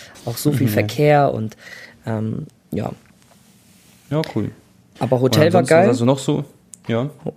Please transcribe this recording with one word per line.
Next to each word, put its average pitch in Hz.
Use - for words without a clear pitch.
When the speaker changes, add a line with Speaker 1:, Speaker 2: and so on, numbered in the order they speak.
Speaker 1:
Auch 120
so 151
viel 123
Speaker 2:
Mhm. 107
Speaker 1:
Verkehr 143
und, 110
ähm, 110
ja. -
Speaker 2:
Ja, 147
cool. 107
Speaker 1:
Aber 127
Speaker 2:
Und 120
Speaker 1:
Hotel 131
war 180
Speaker 2:
ansonsten, 127
Speaker 1:
geil. 165
Speaker 2:
was -
hast 117
du 117
noch 135
so? 147
Ja. 117
Speaker 1:
Ho-, -